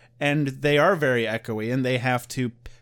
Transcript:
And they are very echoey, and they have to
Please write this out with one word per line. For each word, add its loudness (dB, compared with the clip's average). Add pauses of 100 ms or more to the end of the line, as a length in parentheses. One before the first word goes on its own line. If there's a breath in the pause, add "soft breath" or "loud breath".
(200 soft breath)
And 0
they 0
are 4
very 0
echoey, -4
and 0
they 0
have -2
to -4 (300 soft breath)